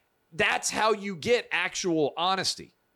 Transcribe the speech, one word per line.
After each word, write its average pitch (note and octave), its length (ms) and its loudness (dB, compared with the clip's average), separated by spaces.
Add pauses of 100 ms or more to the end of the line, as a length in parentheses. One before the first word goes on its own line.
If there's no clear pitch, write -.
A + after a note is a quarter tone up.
(320)
that's G3+ 380 0
how G#3+ 220 2
you G3+ 240 -6
get A3 360 0
actual E3 640 0
honesty. F3+ 560 -2 (240)